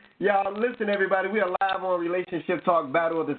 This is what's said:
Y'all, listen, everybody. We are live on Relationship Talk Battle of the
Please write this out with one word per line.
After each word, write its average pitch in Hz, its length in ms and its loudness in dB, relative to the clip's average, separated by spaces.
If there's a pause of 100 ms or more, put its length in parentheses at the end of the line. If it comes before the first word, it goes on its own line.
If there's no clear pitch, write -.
(200)
Y'all, 196 340 0
listen, 220 360 -2
everybody. 190 380 2
We 208 140 0
are 185 80 2 (120)
live 190 220 -2
on 180 160 0
Relationship 175 680 -2
Talk 151 260 2
Battle 165 300 2
of 135 60 -2
the 143 120 -4